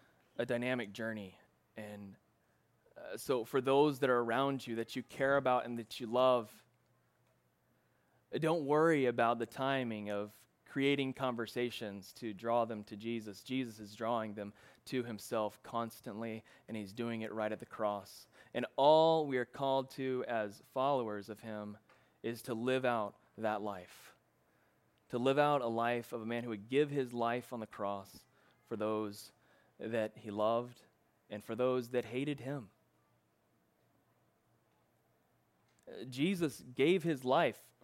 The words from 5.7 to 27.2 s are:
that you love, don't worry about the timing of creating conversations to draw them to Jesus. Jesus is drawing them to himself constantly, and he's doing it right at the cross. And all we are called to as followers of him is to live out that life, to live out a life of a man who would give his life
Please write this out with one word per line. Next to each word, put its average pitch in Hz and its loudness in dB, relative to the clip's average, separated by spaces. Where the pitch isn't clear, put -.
that - -12
you 127 -8
love, 123 4
don't 156 0
worry 147 4
about 117 4
the 113 -2
timing 120 -2
of 104 -4
creating 139 2
conversations 117 -4
to 113 -6
draw 117 2
them 110 -6
to - -14
Jesus. 107 -8
Jesus 123 -6
is 104 -14
drawing 110 -2
them 101 -8
to 127 -2
himself 110 -4
constantly, 113 -8
and 113 -8
he's 101 -8
doing 117 -4
it 110 -6
right 107 -2
at 107 -6
the - -16
cross. 104 -6
And 120 -2
all 156 6
we 135 0
are 123 0
called 135 -2
to 131 -2
as 107 -4
followers 117 0
of 107 -12
him 107 -10
is 117 -4
to 123 -4
live 127 0
out 113 0
that 107 -2
life, 98 -10
to 123 -2
live 135 4
out 147 8
a 120 0
life 117 2
of 117 -6
a 110 -6
man 117 0
who 120 -4
would 107 -6
give 143 4
his 135 -2
life 120 0